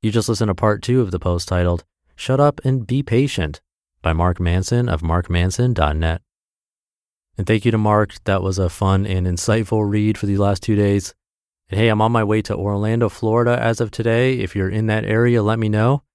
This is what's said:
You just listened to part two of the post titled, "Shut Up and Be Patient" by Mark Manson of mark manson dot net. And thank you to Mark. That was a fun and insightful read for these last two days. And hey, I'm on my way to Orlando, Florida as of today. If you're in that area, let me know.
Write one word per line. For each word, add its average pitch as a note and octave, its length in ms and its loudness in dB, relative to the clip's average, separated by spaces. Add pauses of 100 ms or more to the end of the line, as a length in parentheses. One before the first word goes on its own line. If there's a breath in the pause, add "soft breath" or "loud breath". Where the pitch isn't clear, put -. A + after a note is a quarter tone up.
You A2 100 -2
just G#2+ 180 0
listened A2 200 0
to F#2+ 60 0
part G#2 280 0
two B2+ 200 0
of G2 80 -2
the F2+ 80 -4
post F2 300 -2
titled, F2 360 0 (320)
"Shut C3+ 240 -2
Up C#3+ 240 2
and C3 220 0
Be C3+ 160 -2
Patient" A2+ 580 -2 (400)
by E2 140 0
Mark F2 260 0
Manson F#2+ 480 0
of D#2+ 140 -2
mark E2 260 0
manson F#2+ 460 0
dot D2+ 200 2
net. E2 280 -2 (1120)
And F#2 100 -6
thank A2 180 0
you A#2+ 60 2
to A2 80 0
Mark. G#2 360 2 (100)
That G2 180 0
was F#2+ 160 -2
a F2+ 120 0
fun G2 360 0
and F#2 200 -2
insightful G#2+ 600 0
read G#2 280 0
for - 100 -6
these G2+ 140 0
last G2+ 220 0
two G#2+ 120 0
days. G2+ 400 0 (560)
And F#2+ 80 -2
hey, A2+ 100 4
I'm G#2+ 140 2
on A2+ 100 2
my A2+ 120 2
way G#2+ 180 0
to - 140 -6
Orlando, G#2+ 520 -2
Florida A#2 540 0
as A2+ 180 0
of A2+ 100 -2
today. A#2 500 0
If G2+ 160 -6
you're F#2+ 120 0
in G#2+ 180 -2
that G#2+ 180 0
area, A#2 380 2
let A2 160 0
me A2 100 0
know. A2 340 2 (120)